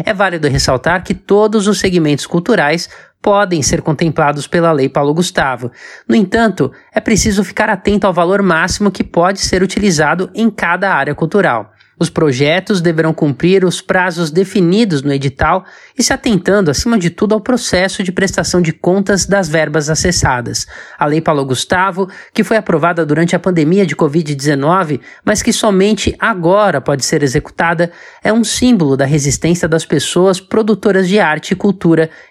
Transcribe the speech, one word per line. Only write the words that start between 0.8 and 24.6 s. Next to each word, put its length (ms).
que 100
todos 540
os 100
segmentos 480
culturais 640
podem 380
ser 220
contemplados 640
pela 240
Lei 180
Paulo 240
Gustavo. 580
No 60
entanto, 560
é 80
preciso 440
ficar 260
atento 380
ao 60
valor 280
máximo 480
que 140
pode 380
ser 200
utilizado 720
em 160
cada 420
área 220
cultural. 560
Os 100
projetos 720
deverão 320
cumprir 500
os 160
prazos 520
definidos 720
no 100
edital 500
e 60
se 100
atentando, 600
acima 260
de 140
tudo, 240
ao 60
processo 600
de 100
prestação 480
de 140
contas 540
das 200
verbas 400
acessadas. 800
A 80
Lei 160
Paulo 240
Gustavo, 640
que 100
foi 140
aprovada 480
durante 300
a 40
pandemia 460
de 100
covid 380
dezenove, 680